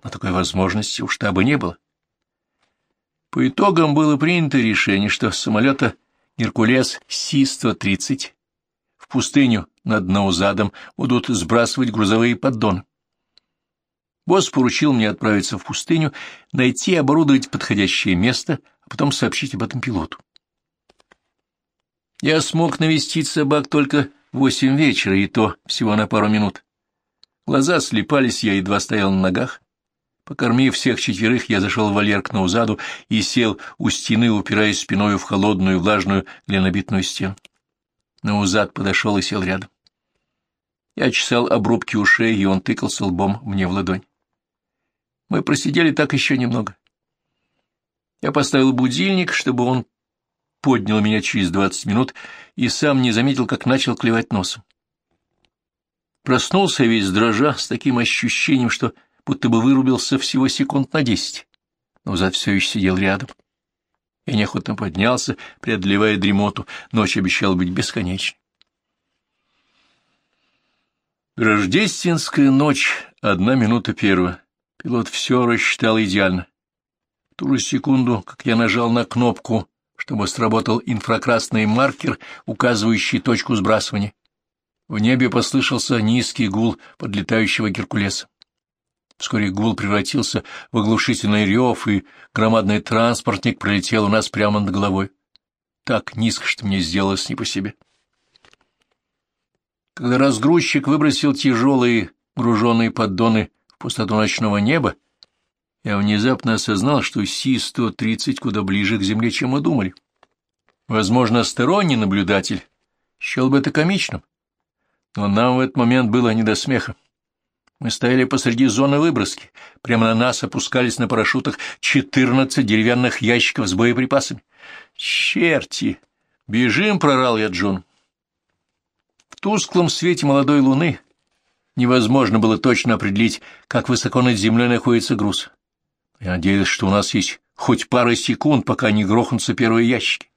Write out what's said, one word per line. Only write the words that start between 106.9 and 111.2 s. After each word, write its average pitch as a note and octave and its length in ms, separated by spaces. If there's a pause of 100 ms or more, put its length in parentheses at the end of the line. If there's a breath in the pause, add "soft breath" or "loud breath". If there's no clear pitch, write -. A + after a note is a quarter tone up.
что - 240
Си B2+ 340
сто A2+ 320
тридцать A2 480
куда G#2 220
ближе G2 360
к G2 60
земле, A2 280
чем B2+ 200
мы C#3+ 100
думали. C3+ 320 (920)
Возможно, A2 560